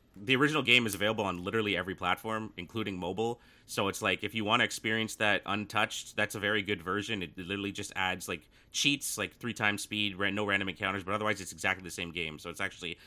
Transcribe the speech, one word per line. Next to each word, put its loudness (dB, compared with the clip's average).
the 2
original 4
game 6
is 0
available 2
on -2
literally 0
every -2
platform, -2
including -6
mobile. -2
So 0
it's -2
like, 2
if -4
you -2
wanna 4
experience -2
that 2
untouched, -2
that's 0
a -6
very 2
good -2
version. -2
It -8
literally -4
just -8
adds, 0
like, -6
cheats, 0
like, -2
three -4
times 2
speed, -2
ra-, 2
no 0
random 2
encounters, -2
but -2
otherwise 0
it's -10
exactly -2
the -10
same -6
game. -6
So -12
it's -8
actually -6